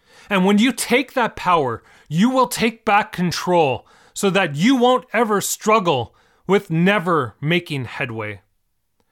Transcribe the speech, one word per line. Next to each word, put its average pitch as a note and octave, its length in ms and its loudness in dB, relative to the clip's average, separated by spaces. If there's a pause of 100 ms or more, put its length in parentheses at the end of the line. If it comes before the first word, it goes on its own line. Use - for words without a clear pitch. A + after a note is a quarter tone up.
(300)
And F#3+ 160 2
when G#3 120 4
you A#3 140 2
take - 420 -4
that A#3 220 -2
power, C#3+ 480 -2 (240)
you F3 220 2
will C4 180 2
take A3+ 380 -4
back G#3 260 2
control E3+ 760 0 (260)
so - 160 -2
that F3+ 260 0
you G#3 200 2
won't B3 380 2
ever G#3+ 280 0
struggle F3 760 -2 (320)
with G3+ 220 0
never E3+ 720 0
making D#3 440 -4
headway. A2 560 -10 (720)